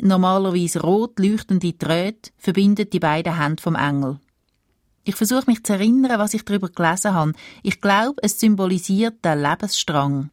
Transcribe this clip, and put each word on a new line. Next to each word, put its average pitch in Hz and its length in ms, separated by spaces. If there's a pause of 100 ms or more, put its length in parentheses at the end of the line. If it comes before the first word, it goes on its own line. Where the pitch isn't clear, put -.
normalerweise 185 800
rot 214 380
leuchtende 190 520
Drähte 175 680
verbinden 202 520
die 180 100
beiden 165 380
Hände 151 260
vom 165 120
Engel. 139 440 (840)
Ich 202 100
versuche 254 320
mich 233 160
zu 208 100
erinnern, 233 460
was 214 140
ich 220 100
darüber 196 240
gelesen 175 460
habe. 156 180 (320)
Ich 202 160
glaube, 214 420
es 214 160
symbolisiert 196 880
den 151 180
Lebensstrang 143 920